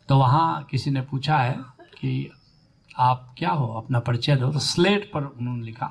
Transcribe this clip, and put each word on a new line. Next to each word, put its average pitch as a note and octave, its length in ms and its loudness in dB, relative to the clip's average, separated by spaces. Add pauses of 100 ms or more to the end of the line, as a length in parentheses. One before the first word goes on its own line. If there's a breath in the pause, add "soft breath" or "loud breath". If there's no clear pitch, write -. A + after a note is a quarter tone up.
तो C#3 80 6
वहाँ D3 460 4
किसी C#3 280 -4
ने C3 100 -2
पूछा C#3 360 -2
है B2+ 180 0 (240)
कि, C3+ 520 -6 (680)
"आप B2+ 400 0
क्या E3 120 -2
हो, C3+ 240 -2
अपना A#2 260 -2
परिचय B2 360 0
दो।" B2+ 160 0
तो D3 80 -2
स्लेट G3 540 2
पर D3+ 100 -4
उन्होंने B2 400 -8
लिखा, A#2 280 -10